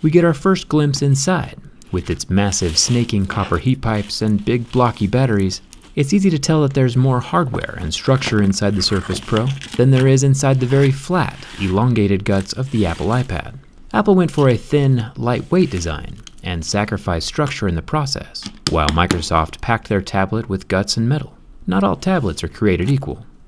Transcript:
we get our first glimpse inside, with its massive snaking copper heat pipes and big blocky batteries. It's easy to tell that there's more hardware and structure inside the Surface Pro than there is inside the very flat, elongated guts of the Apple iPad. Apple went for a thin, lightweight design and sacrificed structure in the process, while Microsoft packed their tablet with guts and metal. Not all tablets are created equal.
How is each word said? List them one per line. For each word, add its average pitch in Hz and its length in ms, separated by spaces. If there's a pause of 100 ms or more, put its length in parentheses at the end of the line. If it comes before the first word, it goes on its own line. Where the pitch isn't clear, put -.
we 160 80
get 165 140
our 165 100
first 185 340
glimpse 147 320
inside, 143 560 (340)
with 87 180
its - 220
massive 92 480
snaking 113 480
copper - 320
heat 131 240
pipes 107 400
and 104 240
big 117 260
blocky 120 340
batteries. 104 540 (340)
It's 143 200
easy 196 160
to 156 80
tell 156 240
that 139 100
there's 127 240
more 131 240
hardware 139 580
and 80 140
structure 131 500
inside 101 320
the 95 60
Surface 92 400
Pro 110 240 (320)
than 127 140
there 131 160
is 135 180
inside 135 340
the 127 60
very 139 260
flat, - 460 (240)
elongated 101 640
guts 98 300
of 131 160
the 107 160
Apple 82 220
iPad. 117 480 (360)
Apple 208 220
went 180 160
for 143 180
a 120 80
thin, 135 600
lightweight 123 540
design 82 460 (260)
and 85 220
sacrificed 98 640
structure 139 400
in 85 60
the 80 80
process, - 600 (280)
while 78 180
Microsoft 82 720
packed - 300
their 101 100
tablet 98 480
with 95 200
guts 98 280
and 113 100
metal. - 300 (300)
Not 190 180
all 190 120
tablets 156 460
are - 60
created 101 400
equal. 135 380 (220)